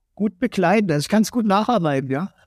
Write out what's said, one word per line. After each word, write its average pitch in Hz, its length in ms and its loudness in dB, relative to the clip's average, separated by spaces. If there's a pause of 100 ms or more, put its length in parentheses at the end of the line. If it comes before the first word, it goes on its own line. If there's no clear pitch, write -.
(160)
gut 208 240 -4
begleiten. 202 500 0
Also 147 140 0
ich - 60 -8
kann's 214 220 2
gut 240 140 -2
nacharbeiten, 190 640 0
ja. 147 220 -4 (160)